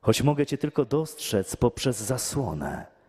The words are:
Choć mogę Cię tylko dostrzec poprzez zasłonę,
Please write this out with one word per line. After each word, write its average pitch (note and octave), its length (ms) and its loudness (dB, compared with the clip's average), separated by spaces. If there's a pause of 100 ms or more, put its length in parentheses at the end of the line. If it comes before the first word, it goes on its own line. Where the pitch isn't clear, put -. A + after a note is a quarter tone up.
Choć - 200 4
mogę C#3+ 240 4
Cię C#3 120 -4
tylko D3 280 0
dostrzec C3+ 680 -2
poprzez B2 420 2
zasłonę, G2+ 880 -4 (220)